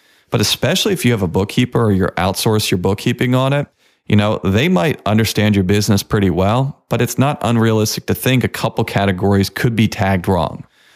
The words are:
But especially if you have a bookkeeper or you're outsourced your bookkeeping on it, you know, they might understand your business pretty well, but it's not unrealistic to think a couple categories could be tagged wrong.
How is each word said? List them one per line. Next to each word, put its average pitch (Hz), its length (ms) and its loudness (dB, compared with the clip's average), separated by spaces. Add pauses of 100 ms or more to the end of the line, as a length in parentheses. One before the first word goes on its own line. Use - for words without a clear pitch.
(300)
But 123 120 0
especially 185 520 0
if 175 100 -6
you 123 100 2
have 101 100 -2
a 92 40 -2
bookkeeper 101 580 -2
or 107 60 2
you're 92 200 0
outsourced 101 580 -2
your 98 80 0
bookkeeping 107 560 -2
on 131 200 0
it, 143 120 -2 (400)
you - 120 2
know, 104 260 0
they 110 260 2
might 175 380 0
understand 107 480 2
your 98 80 2
business 101 400 2
pretty 101 260 0
well, 104 600 0
but 117 120 0
it's - 160 -4
not 131 240 2
unrealistic 110 640 0
to - 80 -2
think 127 300 0
a 107 60 0
couple - 340 -4
categories 98 640 0
could 120 260 -2
be 107 120 2
tagged 95 400 -2
wrong. 85 380 -2 (300)